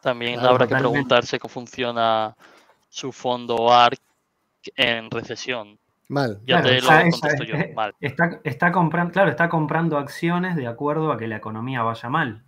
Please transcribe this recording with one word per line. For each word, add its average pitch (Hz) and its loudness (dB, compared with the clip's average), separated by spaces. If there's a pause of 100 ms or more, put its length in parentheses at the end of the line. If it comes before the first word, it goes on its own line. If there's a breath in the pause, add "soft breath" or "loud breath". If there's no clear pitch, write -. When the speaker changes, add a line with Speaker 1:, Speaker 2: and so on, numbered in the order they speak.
Speaker 1:
también 120 -4
Speaker 2:
claro. 123 2
Speaker 1:
habrá 127 6
que 110 0
Speaker 3:
Totalmente. 131 2
Speaker 1:
preguntarse 127 2
cómo 120 -14
funciona 113 -2 (540 soft breath)
su - -10
fondo 120 0
arc 120 8 (760)
en 117 0
recesión. 113 -8 (320)
Speaker 2:
Mal. 131 -2
Speaker 1:
Ya 131 4
Speaker 3:
Claro, 131 2
Speaker 1:
te 127 4
Speaker 3:
esa, 156 6
Speaker 1:
lo 175 2
Speaker 3:
esa, 170 2
Speaker 1:
contesto 147 -2
yo, 110 -6
Speaker 3:
eh, 175 -4
Speaker 1:
mal. 107 -2
Speaker 3:
está, 170 -4
está 170 0
compran-, 170 0
claro, 190 2
está 170 0
comprando 156 -2
acciones 175 -4
de 135 -4
acuerdo 147 -2
a 123 -4
que 113 -8
la 110 -6
economía 113 -6
vaya 113 -4
mal. 131 -4